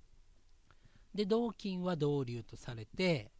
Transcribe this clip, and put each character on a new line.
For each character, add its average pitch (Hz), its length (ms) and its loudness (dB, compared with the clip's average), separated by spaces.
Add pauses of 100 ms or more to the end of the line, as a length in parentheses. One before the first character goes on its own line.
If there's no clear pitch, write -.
(1120)
で、 202 120 0
同 220 260 4
金 185 320 -4
は 180 140 2
同 143 260 2
竜 120 200 -4
と - 120 -14
さ - 200 -10
れ 110 100 -10
て、 160 540 0